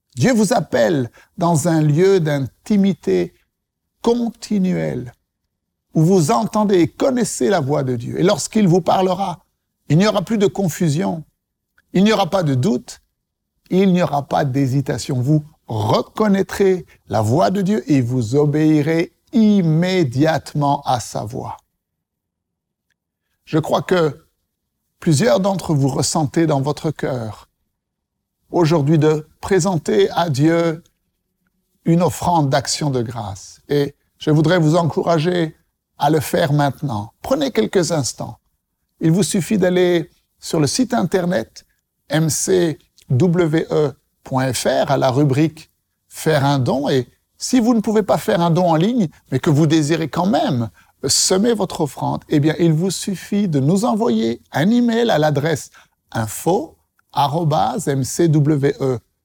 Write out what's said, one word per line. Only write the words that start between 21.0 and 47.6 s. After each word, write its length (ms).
sa 240
voix. 320
Je 80
crois 240
que 460
plusieurs 400
d'entre 340
vous 140
ressentez 580
dans 140
votre 320
cœur 560
aujourd'hui 440
de 320
présenter 680
à 200
Dieu 540
une 160
offrande 480
d'action 420
de 120
grâce. 640
Et 280
je 120
voudrais 300
vous 160
encourager 800
à 120
le 100
faire 320
maintenant. 600
Prenez 280
quelques 400
instants. 480
Il 100
vous 140
suffit 340
d'aller 540
sur 220
le 80
site 260
internet 720
M 220
C 480
W 600
E 240
point 300
F 140
R 260
à 40
la 140
rubrique 640
Faire 380
un 160
don. 280
Et 200
si 220
vous 160